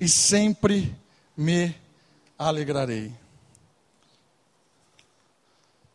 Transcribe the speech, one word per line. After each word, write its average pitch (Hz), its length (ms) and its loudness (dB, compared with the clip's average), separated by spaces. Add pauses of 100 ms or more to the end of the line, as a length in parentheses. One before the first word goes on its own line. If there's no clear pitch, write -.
e 180 80 0
sempre 202 880 2 (400)
me 170 400 0 (640)
alegrarei. 139 720 -4 (2750)